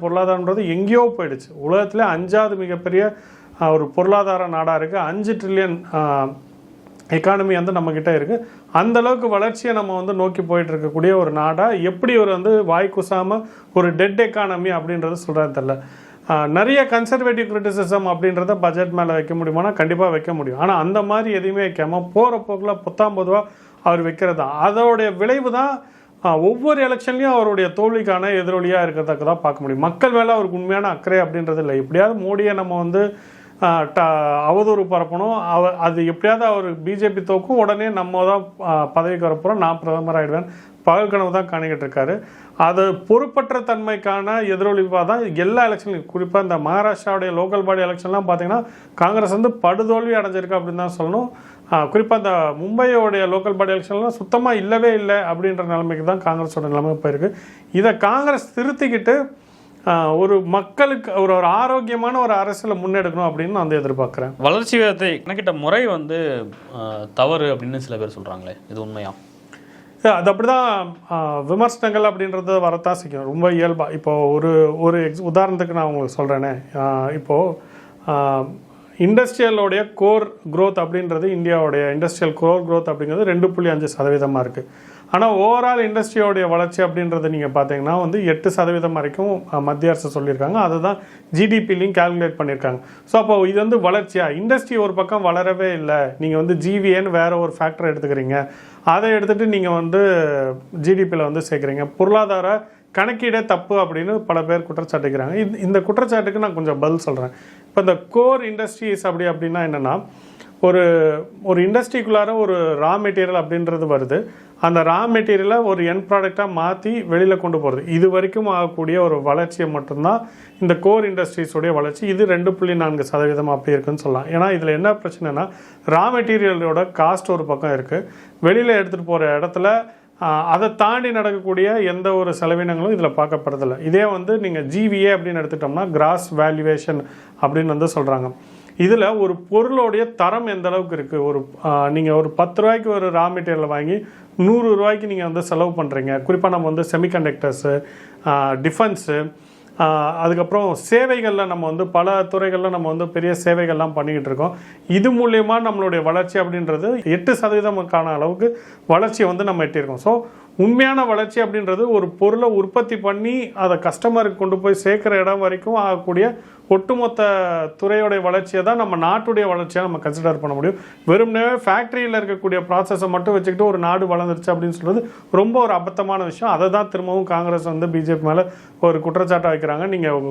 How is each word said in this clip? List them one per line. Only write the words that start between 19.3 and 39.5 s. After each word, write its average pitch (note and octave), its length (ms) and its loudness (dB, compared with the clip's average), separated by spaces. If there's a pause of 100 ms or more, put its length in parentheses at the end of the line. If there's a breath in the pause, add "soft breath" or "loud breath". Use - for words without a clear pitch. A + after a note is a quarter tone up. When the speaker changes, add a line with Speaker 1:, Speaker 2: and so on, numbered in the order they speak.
Speaker 1:
முடியுமானா, E3 380 0
கண்டிப்பா E3+ 360 2
வைக்க D#3+ 260 -2
முடியும். C3+ 240 -6
ஆனா, F3+ 200 2
அந்த F#3+ 240 0
மாதிரி G#3+ 320 -2
எதுவுமே G3 320 -2
வைக்காம F3 460 -4
போற A3+ 360 2
போக்குல G3+ 220 -4
பொத்தாம் G3+ 460 -2
பொதுவா F#3+ 260 2 (400 loud breath)
அவர் E3+ 200 2
வைக்கிறது E3 340 -2
தான். D3+ 360 0
அதோடைய A3 440 2
விளைவு B3+ 340 0
தான், C4 320 -2 (420 loud breath)
ஆ, E3 140 2
ஒவ்வொரு B3+ 500 2
எலெக்ஷன்லயும் B3+ 440 0
அவருடைய G3+ 420 2
தோல்விக்கான G3+ 540 0
எதிரொலியா F#3 540 0
இருக்கிறதா D#3 520 -2
பார்க்க D3 260 -2
முடியும். C3+ 220 -2
மக்கள் F3 280 2
மேல A#3 220 2
அவருக்கு F#3+ 240 0
உண்மையான F#3+ 320 -2
அக்கறை F#3 320 0
அப்படின்றது D#3+ 380 -2
இல்லை. C#3+ 180 -2
எப்படியாவது F#3+ 600 0
மோடியை G#3 180 0
நம்ம F3+ 240 -4
வந்து, G3 380 0 (460 loud breath)
ஆ, E3 200 4
ட-, D3+ 720 2
அவதூறு G#3 360 2
பரப்பணும், F3+ 520 -2
அவ-, F3 340 2
அது E3+ 300 0
எப்படியாவது G#3+ 440 2
அவர் F3+ 320 -2
பி F#3 120 -4
ஜே G3+ 160 0
பி F#3+ 100 -4
தோக்கும், F#3+ 360 0
உடனே G#3 320 2
நம்ம F#3 360 -2
தான், F#3+ 440 -2
ஆ, D3+ 180 2
பதவிக்கு E3+ 400 0
வரப்போறோம், E3 300 0